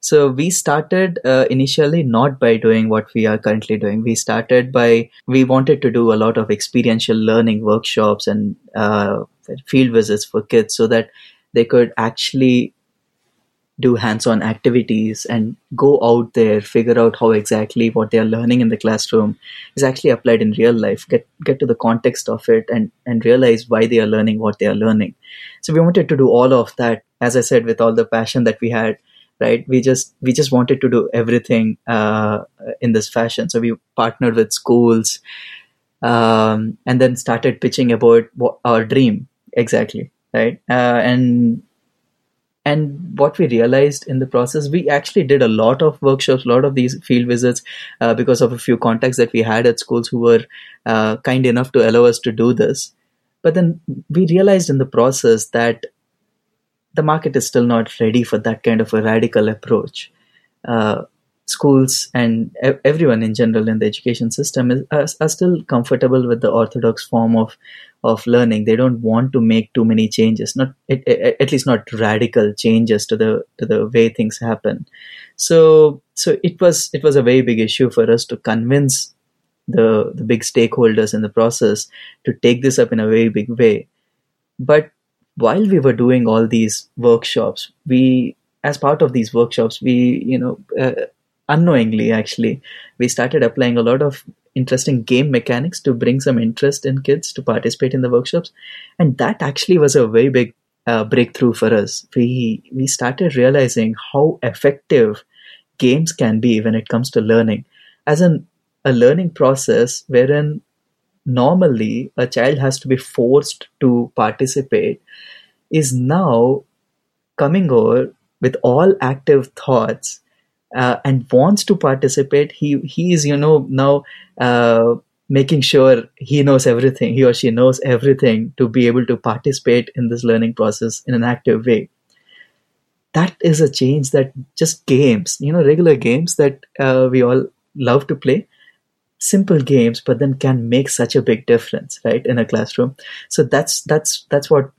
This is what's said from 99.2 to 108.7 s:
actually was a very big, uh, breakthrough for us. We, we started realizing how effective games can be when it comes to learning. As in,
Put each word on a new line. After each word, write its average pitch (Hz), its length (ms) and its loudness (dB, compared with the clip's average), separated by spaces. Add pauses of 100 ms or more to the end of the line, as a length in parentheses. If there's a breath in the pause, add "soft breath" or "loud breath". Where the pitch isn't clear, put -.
actually 147 360 0
was 143 160 2
a 127 140 4
very 113 220 2
big, 123 240 -2 (320)
uh, 113 180 -2
breakthrough 120 480 0
for 110 220 0
us. 101 320 -4 (100)
We, 123 460 -2 (100)
we 131 140 -4
started 131 500 -4
realizing 127 580 2 (180)
how 151 300 0
effective 123 800 0 (560 soft breath)
games 143 340 0
can 110 280 -2
be 113 220 0
when 113 120 -2
it 110 140 -6
comes 123 220 -4
to 120 100 -2
learning. 110 460 0 (400 soft breath)
As 151 160 0
in, 170 240 2 (400)